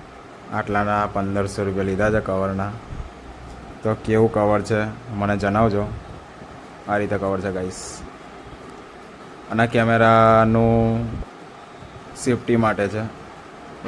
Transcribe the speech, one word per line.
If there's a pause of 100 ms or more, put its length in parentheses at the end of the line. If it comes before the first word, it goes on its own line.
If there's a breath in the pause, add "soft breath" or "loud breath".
(520)
આટલાના
પંદરસો
રૂપિયા
લીધા
છે
કવરના. (1080)
તો
કેવું
કવર
છે
મને
જણાવજો. (1000)
આ
રીતે
કવર
છે
ગાઈસ. (1500)
અને
કેમેરાનું (1160)
સેફટી
માટે
છે, (680)